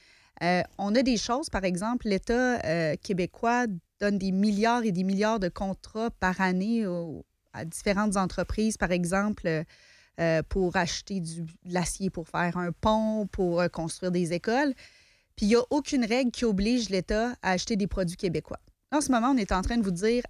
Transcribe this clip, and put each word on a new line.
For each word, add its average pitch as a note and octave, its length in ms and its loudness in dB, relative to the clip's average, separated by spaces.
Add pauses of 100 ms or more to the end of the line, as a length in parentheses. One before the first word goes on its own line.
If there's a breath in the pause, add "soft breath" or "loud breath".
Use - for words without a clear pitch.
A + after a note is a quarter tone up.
(420 soft breath)
Euh, F3 200 4 (160)
on G3+ 180 0
a C4 60 6
des A#3+ 160 2
choses, B3+ 320 -2
par G3 160 -2
exemple, G#3 420 -2
l'État, A#3+ 580 0
euh, D#3+ 300 0
québécois A#3 680 0 (340)
donne G3+ 180 2
des F#3+ 140 0
milliards G#3+ 540 2
et G#3 80 2
des F3+ 100 0
milliards G3+ 380 0
de F3+ 80 0
contrats G3+ 600 -6
par F#3 300 0
année G3 480 2
aux, E3+ 380 -6 (260)
à - 140 -10
différentes G3 500 0
entreprises, G3+ 640 0
par F3+ 160 0
exemple, F#3+ 520 0
euh, D#3+ 200 0 (560 soft breath)
euh, E3 260 4
pour F#3 300 0
acheter F#3+ 420 -2
du, E3 220 -8
de E3 320 -10
l'acier F3+ 360 -2
pour E3+ 200 -8
faire E3+ 260 -2
un F3 160 -4
pont, A3 560 0
pour, F3 320 0
euh, F3 80 4
construire E3+ 460 -4
des F3 180 0
écoles. B3 420 0 (640 loud breath)
Puis - 100 -2
il G3 40 4
y A#3 60 6
a A#3 140 6
aucune C#4+ 360 0
règle A#3+ 260 2
qui - 140 -2
oblige G#3+ 440 0
l'État G#3+ 520 0
à F#3+ 100 0
acheter F#3 240 -2
des G3 120 0
produits F3+ 300 -4
québécois. D#3+ 420 -4 (320)
En C#4+ 80 2
ce C#4+ 120 0
moment, A#3+ 200 4
on C4+ 60 4
est G#3 160 0
en F#3 80 2
train A#3 160 0
de A#3 60 2
vous G3 80 0
dire, « A3 380 0